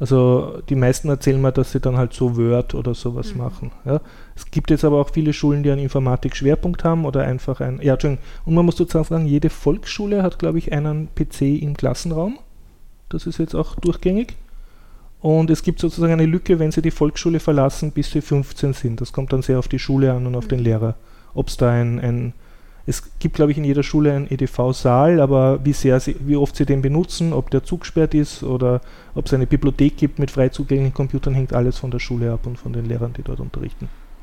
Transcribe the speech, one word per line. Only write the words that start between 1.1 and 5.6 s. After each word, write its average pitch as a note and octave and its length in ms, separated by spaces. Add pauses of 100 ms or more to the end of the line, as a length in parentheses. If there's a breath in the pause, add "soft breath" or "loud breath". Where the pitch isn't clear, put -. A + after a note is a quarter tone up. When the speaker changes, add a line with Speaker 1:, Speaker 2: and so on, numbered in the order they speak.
Speaker 1:
mir, C3 140
dass C3 180
sie C#3 80
dann B2+ 160
halt B2 160
so B2 240
Word A#2+ 400
oder B2 180
sowas B2 400
Speaker 2:
Mhm. - 40
Speaker 1:
machen, B2 340 (140)
ja. C#3 160 (340 loud breath)
Es - 160
gibt - 180
jetzt D3+ 140
aber D3 160
auch C#3+ 140
viele D#3 180
Schulen, C#3+ 320